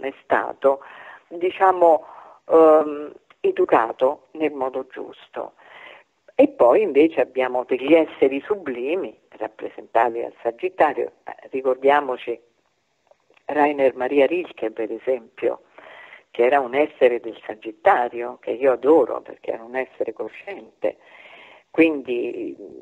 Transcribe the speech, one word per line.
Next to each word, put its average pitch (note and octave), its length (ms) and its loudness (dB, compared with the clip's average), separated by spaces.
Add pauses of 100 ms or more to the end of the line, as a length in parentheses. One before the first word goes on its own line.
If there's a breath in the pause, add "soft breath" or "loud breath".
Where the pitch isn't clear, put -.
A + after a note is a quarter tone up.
è C3+ 100 -8 (100)
stato, C3 600 -2 (460 loud breath)
diciamo, F3+ 760 2 (460 loud breath)
ehm, D3+ 600 4 (300)
educato C3+ 920 0
nel D#3 200 -4
modo C3 380 -8
giusto. - 640 -14 (800 loud breath)
E C#4+ 140 4
poi C3+ 340 4
invece D3+ 400 2
abbiamo B2+ 420 -4
degli D3+ 300 0
esseri D3+ 500 2
sublimi, C#3+ 720 -6 (120)
rappresentati A#2 920 -4
dal A#2+ 220 -10
Sagittario, D#3 680 -4 (120)
eh, - 240 -18
ricordiamoci C3 920 -2 (1120)
Rainer C#3 440 2
Maria C3 320 2
Rilke, D#3 440 -6
per A2 220 -8
esempio, A#2 680 -6 (680 loud breath)
che A#2 140 0
era C#3 160 2
un B2 140 -6
essere C#3 460 2
del A2 260 -12
Sagittario, A#2+ 960 -4
che - 80 -6
io B2+ 220 0
adoro C3 500 2
perché - 300 -12
era A2+ 100 -12
un A#2 120 -16
essere B2+ 380 -8
cosciente. - 840 -12 (720 soft breath)
Quindi A#2+ 840 -2 (280)